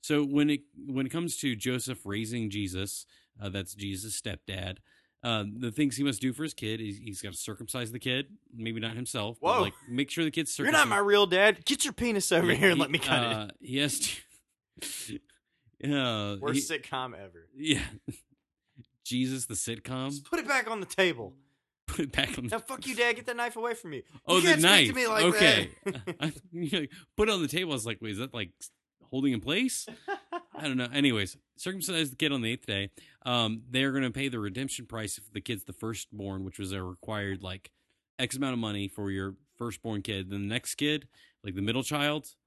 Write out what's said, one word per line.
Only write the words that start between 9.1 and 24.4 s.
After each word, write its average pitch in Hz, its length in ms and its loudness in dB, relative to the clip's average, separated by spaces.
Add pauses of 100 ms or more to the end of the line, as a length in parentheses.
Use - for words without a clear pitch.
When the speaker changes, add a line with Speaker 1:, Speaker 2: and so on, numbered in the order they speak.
Speaker 1:
but, 185 140 4
Speaker 2:
Whoa. 226 80 4
Speaker 1:
like, 98 100 0 (160)
make 131 220 0
sure 165 120 0
the 160 80 2
kid's 156 260 -2
Speaker 2:
You're - 100 2
not 311 140 6
Speaker 1:
circumcised. 262 100 4
Speaker 2:
my 202 80 4
real 202 260 8
dad. 190 400 6
Get - 200 2
your 277 80 -4
penis 226 380 2
over 175 160 6
Speaker 1:
Yeah, 170 60 6
Speaker 2:
here 156 160 6
and 170 80 6
Speaker 1:
he, 147 40 4
Speaker 2:
let 139 100 2
me 160 80 2
cut 127 240 2
it. 113 120 0
Speaker 1:
uh, 107 120 -6 (120)
he 127 200 -4
has 143 200 2
to, - 1200 -8 (640)
<laughs> 143 100 0
uh, 110 460 0
Speaker 2:
Worst 143 320 0
Speaker 1:
he 156 60 -2
Speaker 2:
sitcom 127 360 -6
ever. 95 420 -18
Speaker 1:
Yeah. 147 260 2 (260)
<laughs> - 60 -10 (920)
Jesus, 127 400 0
the 117 80 -6
sitcom. 127 560 -4
Speaker 2:
Just 143 200 -8
put - 100 -2
it - 80 -6
back 254 220 2
on 220 100 -2
the 185 60 -4
table. 139 480 2 (540)
Speaker 1:
Put - 140 -6
it 139 100 -2
back 139 260 0
on 123 100 -4
the - 100 -2
Speaker 2:
Now, - 20 -2
fuck - 260 -10
you, 254 100 -4
Dad. 240 200 4
Get 240 120 -12
that 240 100 -6
knife 240 180 -4
away 233 180 -4
from 185 180 -10
me. 131 120 -8 (220)
Speaker 1:
Oh, 170 100 4
Speaker 2:
You 180 60 8